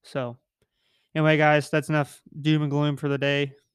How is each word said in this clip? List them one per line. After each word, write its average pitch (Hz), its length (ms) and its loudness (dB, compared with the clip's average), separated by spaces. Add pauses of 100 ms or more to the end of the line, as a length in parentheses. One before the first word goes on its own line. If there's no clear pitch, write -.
So, 123 340 -10 (760)
anyway, 156 240 2
guys, 151 320 2
that's 151 180 -2
enough 151 320 -2 (180)
doom 151 220 0
and 147 100 -2
gloom 147 280 0
for 147 100 -4
the 139 80 -2
day. 143 380 -2 (200)